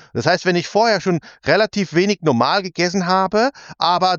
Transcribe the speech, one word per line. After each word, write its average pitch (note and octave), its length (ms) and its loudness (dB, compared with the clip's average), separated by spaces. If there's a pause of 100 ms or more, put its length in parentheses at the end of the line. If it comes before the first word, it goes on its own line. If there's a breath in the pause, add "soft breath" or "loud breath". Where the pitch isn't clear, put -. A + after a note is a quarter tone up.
(140 soft breath)
Das A#2 120 -4
heißt, F3 200 0
wenn F3+ 100 0
ich F3 140 -2
vorher G#3+ 320 0
schon F3 180 -2 (260 loud breath)
relativ G3 480 0
wenig F#3+ 280 0
normal D3+ 420 2
gegessen F3+ 420 -4
habe, F#3+ 440 0 (280 loud breath)
aber F3+ 400 0